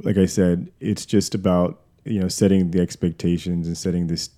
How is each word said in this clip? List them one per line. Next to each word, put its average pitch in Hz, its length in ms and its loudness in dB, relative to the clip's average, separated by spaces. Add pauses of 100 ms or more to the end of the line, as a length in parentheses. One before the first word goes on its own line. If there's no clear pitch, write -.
Like 98 140 0
I 95 80 6
said, 90 440 2 (100)
it's 107 260 -4
just - 280 0
about, 90 460 0 (240)
you 110 160 -4
know, 92 80 0
setting 95 440 2
the 90 100 2
expectations 87 840 -2
and 85 100 -6
setting 87 300 -2
this, 82 200 -4 (100)